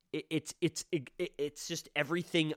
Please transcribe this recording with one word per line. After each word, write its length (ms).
it, 160
it's, 320
it's, 300
it, 260
it, 200
it's 300
just 280
everything 600